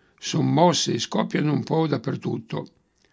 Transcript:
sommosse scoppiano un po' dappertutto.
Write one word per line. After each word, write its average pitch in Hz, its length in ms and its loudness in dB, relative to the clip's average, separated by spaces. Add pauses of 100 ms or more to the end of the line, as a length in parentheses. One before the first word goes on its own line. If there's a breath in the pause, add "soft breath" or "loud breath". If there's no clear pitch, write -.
(180 soft breath)
sommosse 135 800 2
scoppiano 143 560 -2
un 123 100 -2
po' 156 220 0
dappertutto. 127 840 -4 (460 soft breath)